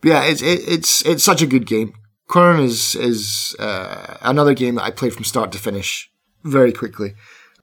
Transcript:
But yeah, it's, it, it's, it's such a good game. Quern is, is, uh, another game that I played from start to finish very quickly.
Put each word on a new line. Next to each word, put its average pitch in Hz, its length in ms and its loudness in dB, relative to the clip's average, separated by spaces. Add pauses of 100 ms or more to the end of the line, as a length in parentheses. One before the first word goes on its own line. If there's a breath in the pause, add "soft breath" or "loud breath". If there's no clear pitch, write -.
But 147 80 2
yeah, 143 160 4
it's, 151 180 0
it, 175 240 0
it's, - 380 0
it's 156 200 0
such 170 180 2
a 156 40 2
good 127 200 2
game. 110 260 -2 (360)
Quern 175 320 4
is, 117 340 -2
is, 110 640 -4
uh, 95 640 -8
another 143 320 4
game 123 220 0
that 95 80 -4
I 110 60 -4
played 117 220 -4
from 113 120 -12
start 110 280 -4
to 98 60 -12
finish - 500 -8 (360)
very 135 280 4
quickly. 104 400 -8 (500 soft breath)